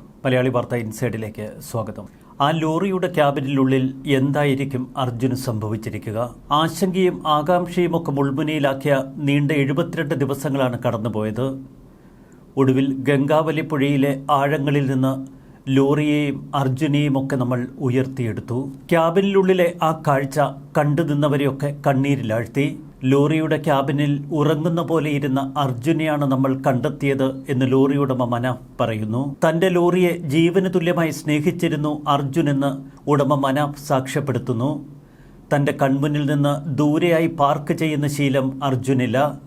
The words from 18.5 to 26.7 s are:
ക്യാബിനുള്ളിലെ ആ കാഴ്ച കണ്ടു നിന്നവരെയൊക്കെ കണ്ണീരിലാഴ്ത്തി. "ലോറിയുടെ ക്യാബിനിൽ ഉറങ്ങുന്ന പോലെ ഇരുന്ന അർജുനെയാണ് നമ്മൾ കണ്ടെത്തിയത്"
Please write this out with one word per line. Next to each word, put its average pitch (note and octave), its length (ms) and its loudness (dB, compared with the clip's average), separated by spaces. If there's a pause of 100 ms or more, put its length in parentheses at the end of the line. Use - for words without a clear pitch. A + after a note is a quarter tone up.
ക്യാബിനുള്ളിലെ F#3 840 2 (100)
ആ D#3+ 240 0
കാഴ്ച C#3 320 0 (380)
കണ്ടു D3 240 2
നിന്നവരെയൊക്കെ C#3+ 720 0 (120)
കണ്ണീരിലാഴ്ത്തി. C3 920 0 (240)
"ലോറിയുടെ D3+ 540 2
ക്യാബിനിൽ C#3+ 760 0
ഉറങ്ങുന്ന D#3+ 500 0
പോലെ D3+ 280 0
ഇരുന്ന C3+ 480 -2
അർജുനെയാണ് D3 680 0
നമ്മൾ C3+ 420 0
കണ്ടെത്തിയത്" C3+ 840 0